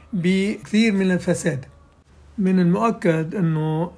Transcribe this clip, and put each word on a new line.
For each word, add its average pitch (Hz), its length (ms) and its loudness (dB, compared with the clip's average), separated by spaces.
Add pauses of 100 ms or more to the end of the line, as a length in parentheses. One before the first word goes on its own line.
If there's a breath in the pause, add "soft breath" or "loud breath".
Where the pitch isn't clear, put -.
(120 loud breath)
بكثير 202 800 0
من 190 180 2
الفساد. 170 540 -2 (720)
من 185 200 2
المؤكد 180 760 0
أنه 160 640 -2